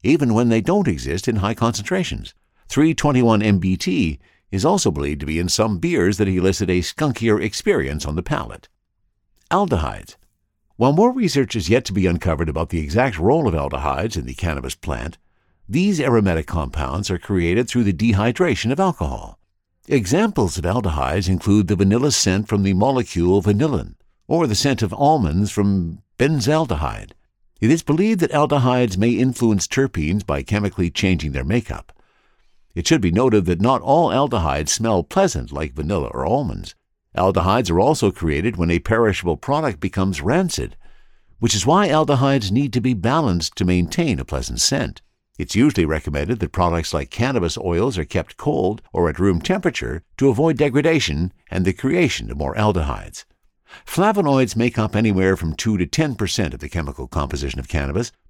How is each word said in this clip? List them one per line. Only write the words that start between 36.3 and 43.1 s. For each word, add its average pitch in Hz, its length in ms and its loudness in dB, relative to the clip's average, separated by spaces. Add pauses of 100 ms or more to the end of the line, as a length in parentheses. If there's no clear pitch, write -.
Aldehydes 95 560 2
are 82 80 2
also 110 320 2
created 82 460 -2
when 87 140 0
a 87 80 2
perishable 101 580 0
product 139 440 -4
becomes 95 420 -2
rancid, 151 560 -2 (640)
which 113 140 0
is 98 120 -2
why 180 220 4
aldehydes 139 640 2
need 123 220 0
to 123 80 0
be 123 140 0
balanced 113 640 0